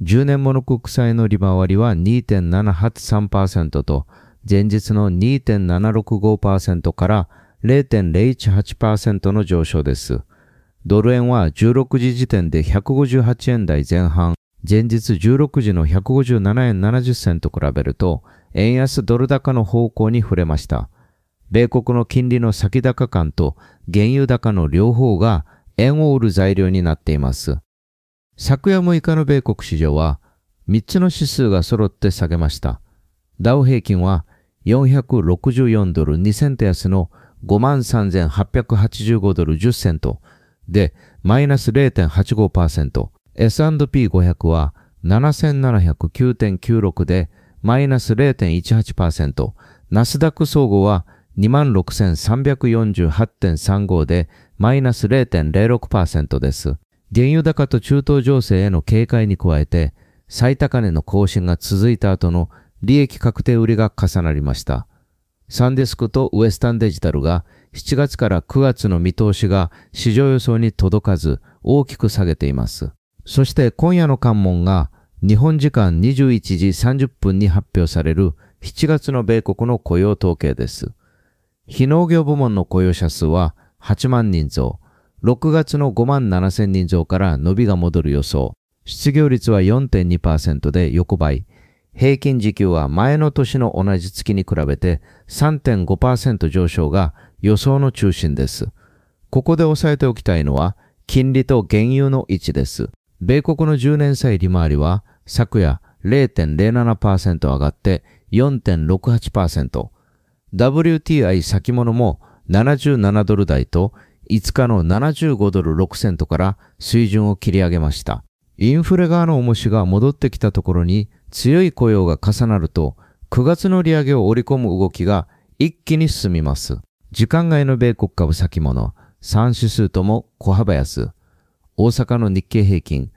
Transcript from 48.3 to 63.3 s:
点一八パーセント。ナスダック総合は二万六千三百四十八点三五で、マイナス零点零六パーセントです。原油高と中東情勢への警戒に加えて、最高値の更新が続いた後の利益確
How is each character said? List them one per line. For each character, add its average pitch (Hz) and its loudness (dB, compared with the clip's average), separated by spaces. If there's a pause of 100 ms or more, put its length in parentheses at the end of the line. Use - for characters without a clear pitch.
点 85 0
一 87 -2
八 110 -2
パ 90 0
ー 82 2
セ 78 -4
ン 69 -4
ト。 - -4 (360)
ナ 110 2
ス 143 -4
ダ 156 2
ッ - 2
ク - -2
総 143 0
合 98 2
は 98 0 (300)
二 101 2
万 139 2
六 92 0
千 92 0
三 117 -2
百 135 0
四 113 0
十 87 0
八 87 0
点 85 -2
三 98 -2
五 87 0
で、 85 0 (300)
マ 113 2
イ 139 0
ナ 127 0
ス 113 -2
零 127 2
点 78 -2
零 101 2
六 120 -2
パ 101 0
ー 85 2
セ - -2
ン 73 -4
ト 67 -2
で 67 0
す。 71 -6 (380)
原 123 4
油 160 2
高 147 0
と 120 0
中 139 0
東 139 2
情 135 2
勢 98 0
へ 101 0
の 85 0
警 113 0
戒 110 0
に 98 0
加 82 0
え 76 0
て、 80 -2 (320)
最 127 0
高 131 -2
値 104 0
の 78 0
更 98 0
新 92 -2
が 87 0
続 101 0
い 117 0
た 101 0
後 90 0
の 87 -2 (320)
利 127 2
益 139 -2
確 - -2